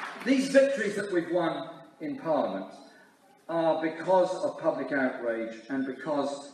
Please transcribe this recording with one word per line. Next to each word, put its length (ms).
These 220
victories 480
that 160
we've 180
won 400
in 180
Parliament 540
are 320
because 520
of 140
public 340
outrage 760
and 160
because 680